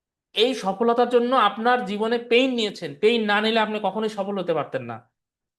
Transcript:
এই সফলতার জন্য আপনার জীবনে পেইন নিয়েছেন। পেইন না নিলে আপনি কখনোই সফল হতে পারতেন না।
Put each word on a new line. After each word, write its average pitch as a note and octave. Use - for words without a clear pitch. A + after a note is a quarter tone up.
এই B3
সফলতার A#3
জন্য B3
আপনার A3
জীবনে G#3+
পেইন A#3+
নিয়েছেন। G3
পেইন A3
না G#3
নিলে A3
আপনি G#3+
কখনোই G#3+
সফল G3+
হতে F3
পারতেন C#3
না। A#2